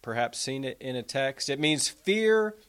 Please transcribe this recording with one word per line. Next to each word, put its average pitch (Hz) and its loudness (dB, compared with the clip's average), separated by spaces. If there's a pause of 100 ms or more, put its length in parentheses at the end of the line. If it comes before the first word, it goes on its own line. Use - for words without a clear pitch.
perhaps 117 -2
seen 135 -4
it 127 -6
in 127 -6
a 120 -4
text. 135 -2
It 139 -2
means 151 2
fear 214 2 (120)